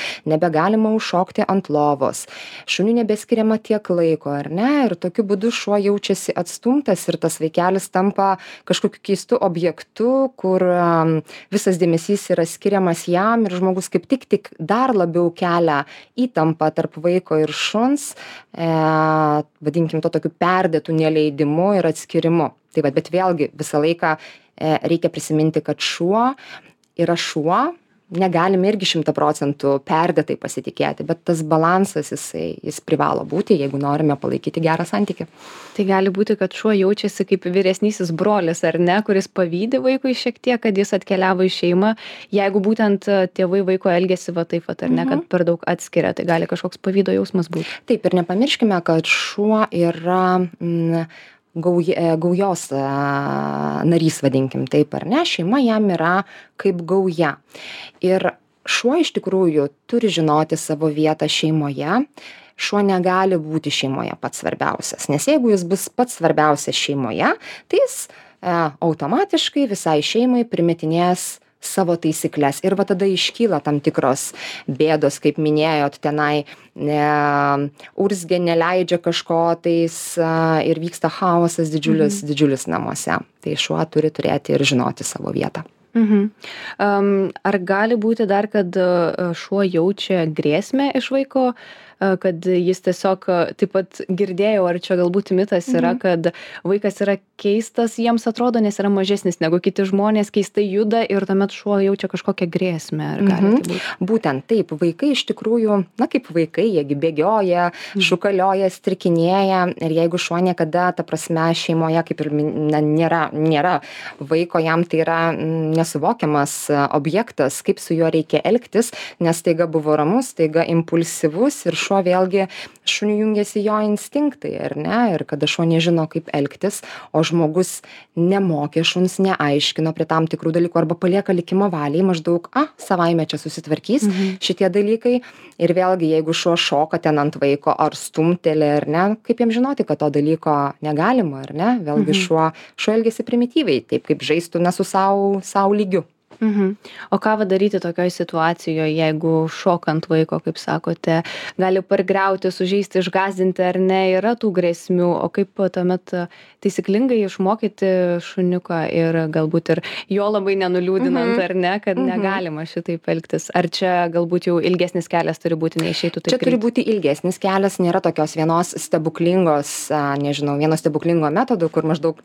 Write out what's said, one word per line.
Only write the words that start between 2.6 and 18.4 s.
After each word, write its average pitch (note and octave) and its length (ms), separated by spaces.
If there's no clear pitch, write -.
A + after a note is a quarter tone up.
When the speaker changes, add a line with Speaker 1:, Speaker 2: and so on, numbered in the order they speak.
Speaker 1:
šuniui G#3+ 380
nebeskiriama A3 580
tiek G#3+ 300
laiko, E3 420
ar C#3+ 160
ne? B3 380
Ir F#3 100
tokiu F3+ 320
būdu G#3 240
šuo - 240
jaučiasi G3+ 580
atstumtas A#3 720
ir D#3+ 120
tas E3 200
vaikelis F3+ 520
tampa G3 480
kažkokiu - 380
keistu G3 340
objektu, G#3 1000
kur, F#3 280
em, E3+ 560
visas F#3+ 240
dėmesys E3+ 560
yra E3+ 160
skiriamas F#3 580
jam G#3+ 380
ir F#3+ 80
žmogus F#3 400
kaip - 160
tik, C4+ 180
tik - 220
dar A#3 380
labiau E3+ 340
kelia E3+ 540
įtampą A#3+ 300
tarp D#3+ 500
vaiko F3 400
ir D#3 140
šuns, B3+ 640